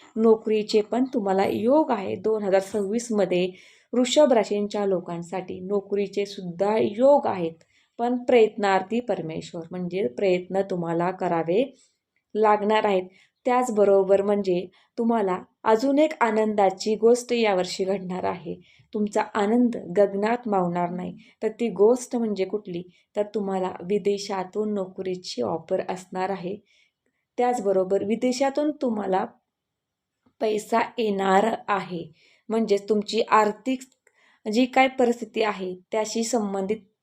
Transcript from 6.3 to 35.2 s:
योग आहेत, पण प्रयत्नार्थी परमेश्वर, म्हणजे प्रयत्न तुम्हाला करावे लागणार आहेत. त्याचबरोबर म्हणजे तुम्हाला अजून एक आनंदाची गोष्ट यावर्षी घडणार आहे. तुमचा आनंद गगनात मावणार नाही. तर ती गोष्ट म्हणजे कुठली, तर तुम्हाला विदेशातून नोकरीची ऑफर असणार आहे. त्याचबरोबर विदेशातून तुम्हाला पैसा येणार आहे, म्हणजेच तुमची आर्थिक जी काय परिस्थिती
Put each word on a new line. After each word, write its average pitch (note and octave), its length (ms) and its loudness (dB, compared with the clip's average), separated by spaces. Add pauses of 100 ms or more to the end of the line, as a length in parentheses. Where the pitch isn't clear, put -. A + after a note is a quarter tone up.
योग A#3 500 4
आहेत, F3 240 -4 (460)
पण B3 260 -2
प्रयत्नार्थी G#3+ 760 2
परमेश्वर, E3+ 640 -6 (100)
म्हणजे F3+ 360 -4
प्रयत्न F#3 540 0
तुम्हाला F3 500 -2
करावे F3+ 640 -2 (580)
लागणार G#3+ 500 2
आहेत. F#3+ 180 2 (420)
त्याचबरोबर G3 760 4
म्हणजे G3 460 0 (300)
तुम्हाला A3+ 420 0 (240)
अजून C4 360 4
एक D#4 120 4 (100)
आनंदाची G#3+ 720 2
गोष्ट A#3+ 380 2
यावर्षी G3 500 0
घडणार F#3 400 -4
आहे. F3 320 -6 (380)
तुमचा G#3 280 -2 (120)
आनंद A3+ 440 2 (200)
गगनात G#3 500 2
मावणार F3 420 0
नाही. F3+ 280 -10 (260)
तर A3 40 -2
ती A3+ 220 -4
गोष्ट A3 460 2
म्हणजे G#3 300 -2
कुठली, F#3 380 -8 (320)
तर G#3 80 -2 (120)
तुम्हाला F#3+ 360 -4 (100)
विदेशातून G3+ 920 -4
नोकरीची F#3+ 680 -8
ऑफर F3+ 480 -4
असणार F#3 400 -6
आहे. F#3 280 -8 (800)
त्याचबरोबर G3 640 0
विदेशातून C4 680 0
तुम्हाला G#3 540 -2 (1160)
पैसा G#3+ 400 0 (180)
येणार G3+ 580 2 (120)
आहे, F3+ 440 -6 (380)
म्हणजेच G3+ 400 0
तुमची G#3+ 320 0
आर्थिक G#3+ 580 0 (760)
जी B3 120 4
काय C4 220 4
परिस्थिती A#3+ 540 -2